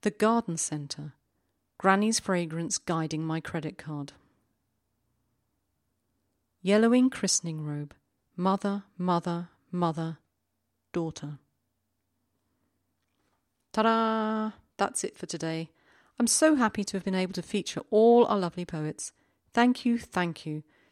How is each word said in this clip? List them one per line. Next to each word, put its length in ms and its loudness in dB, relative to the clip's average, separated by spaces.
The 100 0
garden 460 0
centre, 560 -8
Granny's 420 2
fragrance 580 -2
guiding 480 -2
my 140 -2
credit 380 -8
card. 360 -10
Yellowing 480 4
christening 560 -4
robe, 280 -8
mother, 460 0
mother, 520 -2
mother, 480 -4
daughter. 460 -6
Ta-da! 760 0
That's 280 -2
it 120 -8
for 80 -12
today. 440 -6
I'm 80 2
so 280 6
happy 280 0
to 140 -6
have 80 -6
been 100 -2
able 180 -2
to 80 -6
feature 400 -4
all 340 8
our 120 0
lovely 280 -4
poets. 480 -8
Thank 320 4
you, 120 2
thank 480 -4
you 180 -8